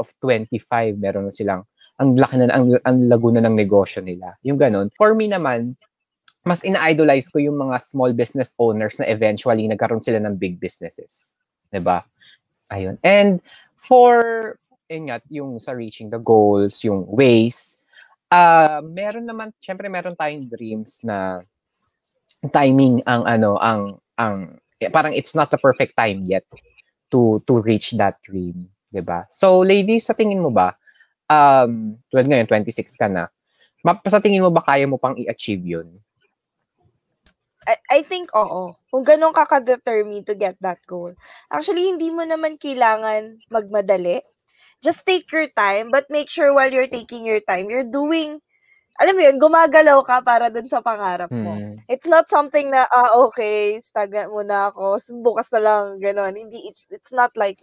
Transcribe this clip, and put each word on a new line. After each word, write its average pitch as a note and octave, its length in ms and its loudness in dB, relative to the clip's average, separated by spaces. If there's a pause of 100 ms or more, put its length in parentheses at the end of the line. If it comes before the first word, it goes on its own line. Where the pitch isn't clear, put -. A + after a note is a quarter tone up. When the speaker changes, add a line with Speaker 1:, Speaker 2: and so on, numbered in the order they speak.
Speaker 1:
of - 80 -8 (160)
twenty-five, A2+ 720 -2
meron G2+ 320 -6
na G2 60 -12
silang, G2 340 -6 (320)
ang C3 160 4
laki C3 240 2
na, A#2+ 160 4
ang, B2 220 2 (100)
ang B2+ 160 2
lago A#2 240 2
na A#2 160 2
ng A2+ 140 2
negosyo G2 420 0
nila. F2+ 400 -14
Yung C#3 160 -4
ganun. G#2+ 400 0
For G#3+ 160 4
me A3 160 -2
naman, C3 480 -4 (720)
mas F3 160 -2
ina-idolize D#3 640 2
ko D3 140 -2
yung D3 180 -2
mga C3 220 -4
small B2+ 340 -2
business B2 400 -6
owners A2 400 0
na - 140 -4
eventually A2 580 -2
nagkaroon A2 320 -4
sila A2 220 -2
ng G2+ 160 -6
big F2+ 240 -6
businesses. - 720 -16 (340)
Diba? F2+ 380 -4 (640)
Ayun. F#2+ 320 -10
And G3+ 400 4 (320)
for, A#3 800 4 (320)
yun D#3+ 240 -12
nga, A#2 160 -8
yung C#3 320 -12
sa C3 160 -12
reaching A2+ 400 -12
the A#2 80 -10
goals, G#2 640 4
yung G2 240 -2
ways, A#2 720 2 (480)
ah, E3 560 6
meron G#3 400 -10
naman, A3 320 -14
syempre G3 320 -14
meron F3+ 240 -8
tayong D3 320 -6
dreams A2 560 -12
na F#2+ 400 -6 (1120)
timing C3+ 560 4
ang A#2 160 0
ano, A2 320 2
ang, G#2 400 -4 (160)
ang, G2 480 -6 (160)
eh, A2 80 -6
parang D3+ 240 0
it's - 240 -8
not D#3 160 -2
the D3 80 -2
perfect C3 400 0
time G2+ 320 -2
yet F#2 160 -2 (640)
to, A#2 400 2
to B2 160 4
reach A2 320 -2
that G2 240 -2
dream. F2+ 480 -12 (240)
Diba? F2 320 -8
So, F#3 400 4
lady, G3+ 320 2
sa - 160 -4
tingin G3+ 240 -2
mo D3 160 -2
ba, F#2 240 0 (480)
um, B2 800 4
tulad C3 240 2
ngayon, A#2+ 160 2
twenty-six G#2+ 480 -2
ka G#2+ 160 -2
na, E2+ 160 -4 (560)
ma-, F3+ 240 0
sa G#3 160 2
tingin F#3+ 240 2
mo E3+ 80 2
ba D#3+ 80 2
kaya C#3 240 2
mo C3 160 -4
pang B2+ 160 -4
i-achieve G#2 480 -8
yun? E2 240 -10 (1800)
Speaker 2:
I, C4+ 320 0
I - 80 6
think F4+ 320 -10
oo. F#3 400 -6 (160)
Kung C4 80 0
ganun D#4 320 4
ka D4+ 160 4
ka-determined A3+ 800 -2
to G#3 80 -6
get F#3+ 240 -4
that F3+ 240 -8
goal. F3 240 -12 (400)
Actually, F4 400 -2
hindi E4 240 -6
mo E4 80 -6
naman D#4+ 400 -6
kailangan A3 880 -2
magmadali. G3 720 -2 (640)
Just - 180 -2
take F#4 320 -2
your D#4 200 -2
time, G#3+ 360 -2
but C#4 200 0
make D4 200 -4
sure C#4+ 240 2
while C4 160 2
you're C4 200 0
taking A#3 360 -12
your G#3+ 160 -2
time, F#3+ 240 -4
you're A#3+ 200 -4
doing, D4+ 520 -4 (640)
alam F#4 160 4
mo F4 60 4
yun, C#4 160 6
gumagalaw D#4 640 6
ka B3+ 160 0
para A#3+ 240 2
dun A#3 240 -6
sa - 80 -4
pangarap G3+ 540 -6
mo. G#2 260 -8
Speaker 1:
Mm. G#2 220 -14 (100)
Speaker 2:
It's C4 160 -6
not E4 240 4
something D4 400 0
na, C4 220 2
"Ah, B3 340 4
okay, G#3+ 560 -4
stagnant G3+ 480 -6
muna G3+ 400 -4
ako, G3 300 -4
s-, - 100 -20
bukas A#3 460 -4
na A3 80 2
lang," G#3+ 200 2 (140)
ganun. G3 400 -6
Hindi, A3+ 320 -18
it's, - 220 -20
it's - 180 -20
not B3 240 0
like G3+ 280 -4